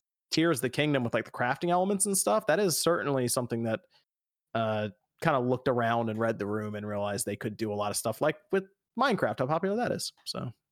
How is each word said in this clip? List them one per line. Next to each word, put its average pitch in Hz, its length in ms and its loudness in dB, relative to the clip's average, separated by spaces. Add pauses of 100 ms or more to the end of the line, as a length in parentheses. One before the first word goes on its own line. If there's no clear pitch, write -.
(320)
Tears 165 260 4
of - 60 -6
the 127 60 2
Kingdom 143 340 2
with, 113 100 -2
like, 113 120 2
the - 60 -18
crafting 131 380 -2
elements 190 360 2
and 196 120 0
stuff, 208 300 2
that 156 120 4
is 185 220 2
certainly 139 480 2
something 117 340 0
that, 113 180 0 (760)
uh, 107 340 0 (320)
kinda 147 180 2
looked 123 300 0
around 117 400 2
and 107 100 -4
read 113 180 2
the 98 80 -4
room 107 300 -4
and 104 100 -8
realized 101 400 -4
they 104 120 -4
could 107 180 -6
do 107 160 -4
a 104 40 -2
lot 104 140 -2
of 98 60 -4
stuff, - 240 -4
like 151 160 2 (160)
with 190 140 0 (340)
Minecraft, 190 400 2
how 135 60 0
popular 190 320 0
that 247 160 -2
is. - 180 -6 (140)
So - 260 -8 (200)